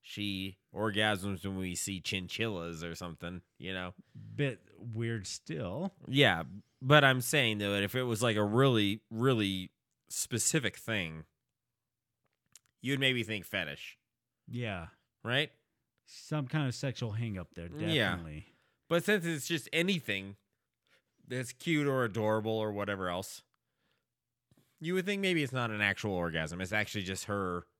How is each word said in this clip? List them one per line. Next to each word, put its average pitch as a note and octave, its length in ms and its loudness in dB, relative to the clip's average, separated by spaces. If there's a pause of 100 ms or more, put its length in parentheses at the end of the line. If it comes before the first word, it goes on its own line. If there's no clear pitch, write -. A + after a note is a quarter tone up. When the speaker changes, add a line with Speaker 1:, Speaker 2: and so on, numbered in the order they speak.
Speaker 1:
she G2 540 -4 (160)
orgasms G2+ 680 0
when F#2+ 120 -4
we F#2 200 -4
see F#2+ 240 -4
chinchillas F2+ 840 -4
or E2+ 100 -6
something, F2 460 -10 (180)
you F#2 140 -8
know? F#2 220 -6 (400)
Speaker 2:
Bit C3 260 -2 (180)
weird A2+ 500 -4
still. C#3 680 -6 (140)
Speaker 1:
Yeah, A#2 340 6 (380)
but C#3 240 8
I'm C3 160 6
saying, A#2+ 380 2
though, G2+ 140 0
that G2+ 120 4
if G2 100 -2
it B2+ 80 0
was, A#2 200 0
like, A#2 140 4
a G#2+ 60 4
really, A2 580 6 (100)
really A2 600 2 (380)
specific - 680 0
thing, E2 480 -4 (1600)
you'd C3 200 -2
maybe B2+ 220 4
think G#2 220 -4
fetish. D#2+ 540 -6 (500)
Speaker 2:
Yeah. A2 400 -6 (360)
Speaker 1:
Right? C3 260 0 (560)
Speaker 2:
Some D3+ 420 -6
kind D3+ 180 0
of B2 80 -2
sexual A#2+ 380 -6
hang A2 260 -4
up E2+ 160 -12
there, E2+ 220 -10
Speaker 1:
Yeah. D3 340 2
Speaker 2:
definitely. D#2+ 360 -6 (420)
Speaker 1:
But E3+ 160 2
since G3+ 200 2
it's D#3+ 220 -2
just E3 260 -2
anything B2 640 -2 (880)
that's B2 260 -6
cute D3+ 340 0
or C3 180 2
adorable A2 540 2
or G#2+ 140 -2
whatever G2+ 360 -2
else, F2+ 340 -4 (1400)
you E3 140 -2
would F#3 120 0
think G3 160 -2
maybe F3+ 200 2
it's B2+ 100 -2
not A#2+ 180 0
an G#2+ 100 -2
actual G2+ 320 2
orgasm. E2+ 480 0
It's F#2 120 -4
actually G#2 320 -2
just F#2 220 -6
her F#2 400 -4 (120)